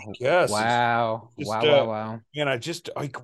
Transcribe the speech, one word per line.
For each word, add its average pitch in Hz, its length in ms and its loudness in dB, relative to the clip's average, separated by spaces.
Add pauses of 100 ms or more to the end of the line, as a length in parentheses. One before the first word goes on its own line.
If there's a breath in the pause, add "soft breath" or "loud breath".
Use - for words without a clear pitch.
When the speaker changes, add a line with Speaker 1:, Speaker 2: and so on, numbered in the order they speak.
Speaker 1:
I 101 100 -12
guess. 160 260 2
It's 101 80 0
Speaker 2:
wow. 117 840 0
Speaker 1:
just, 151 120 -6
Speaker 2:
Wow, 110 100 -2
Speaker 1:
uh, - 80 2
Speaker 2:
wow, 135 180 6
wow. 110 340 -6 (140)
Speaker 1:
man, 147 140 -2
I 131 100 2
just, 156 380 -10
I, 139 140 -6 (140)